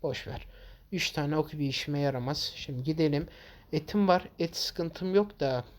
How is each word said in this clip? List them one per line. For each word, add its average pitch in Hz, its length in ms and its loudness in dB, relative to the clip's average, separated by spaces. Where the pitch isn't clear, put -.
Boş - 240 -4
ver. - 200 -8
Üç 180 180 -2
tane 151 260 0
ok 151 160 2
bir 147 160 0
işime 143 300 -2
yaramaz. 135 560 0
Şimdi 127 280 -6
gidelim. 156 460 2
Etim 190 360 2
var. 180 200 4
Et 165 180 -2
sıkıntım 180 580 -2
yok 208 260 2
da. 131 240 0